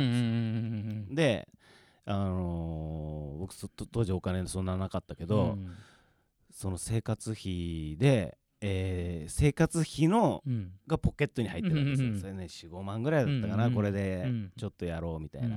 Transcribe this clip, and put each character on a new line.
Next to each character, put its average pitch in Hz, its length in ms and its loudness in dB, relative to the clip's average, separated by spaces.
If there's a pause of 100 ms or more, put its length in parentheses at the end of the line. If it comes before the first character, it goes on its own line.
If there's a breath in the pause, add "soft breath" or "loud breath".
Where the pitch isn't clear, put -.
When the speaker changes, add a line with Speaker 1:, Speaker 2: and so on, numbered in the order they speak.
(100)
Speaker 1:
で 120 60 2
す 123 40 4
よ。 120 60 2
Speaker 2:
う - 20 2
ん - 20 2
う 113 40 2
ん - 0 -
う 117 40 2
ん 113 60 0
う - 0 - (600)
ん - 40 -8
う 120 40 -8
ん。 - 20 -6
Speaker 1:
で、 139 340 2 (580 soft breath)
あ 104 60 -2 (120)
の 80 1120 -2
ー、 - 20 -8
僕、 95 160 -8
そ-、 - 140 -12
と-、 - 180 -12
当 117 180 0
時 92 80 0
お 90 80 0
金 92 260 0
そ 92 160 -4
ん 92 40 0
な 92 100 0
な 95 120 -2
か 92 100 -4
っ - 40 -2
た - 120 -14
け 82 120 -8
ど、 107 260 4
Speaker 2:
う - 20 -4
ん。 92 200 -8 (760 loud breath)
Speaker 1:
そ - 200 -6
の 87 80 -2
生 113 240 -2
活 110 300 -4
費 85 640 -4
で、 113 400 4 (240)
え 90 680 -2
ー、 - 20 -12
生 147 220 4
活 165 280 2
費 156 280 2
の、 180 380 4
Speaker 2:
う 135 40 -2
ん。 101 220 -2 (140)
Speaker 1:
が 160 120 0
ポ - 140 2
ケ - 120 0
ッ - 40 2
ト - 140 -4
に 104 60 0
入 85 120 -4
っ - 20 -2
て 190 80 0
る 160 60 2
わ 143 80 2
け 139 60 2
で 135 60 0
す 135 60 2
よ。 123 60 2
Speaker 2:
う - 20 0
ん - 20 0
う - 20 0
ん - 20 -2
う - 20 -2
ん。 - 40 -2
Speaker 1:
そ - 40 -8
れ 98 60 -8
ね、 92 160 -8
四 - 200 -16
五 90 140 -10
万 101 200 -4
ぐ 143 80 0
ら 156 120 6
い 113 40 4
だ 143 40 2
っ 135 100 2
た 107 80 0
か - 0 -
な、 104 60 0
Speaker 2:
う - 20 2
ん 107 40 4
う 117 40 6
ん - 40 6
う - 20 4
ん。 123 40 2
Speaker 1:
こ 107 80 4
れ 104 100 2
で、 95 340 0
Speaker 2:
う - 20 0
ん。 110 280 -2
Speaker 1:
ち - 80 -8
ょ 101 40 -4
っ - 40 -6
と - 140 -8
や 82 140 -2
ろ 82 160 -2
う 78 40 -6
み 76 80 -8
た - 100 -12
い 131 40 -4
な。 120 60 0
Speaker 2:
う - 80 0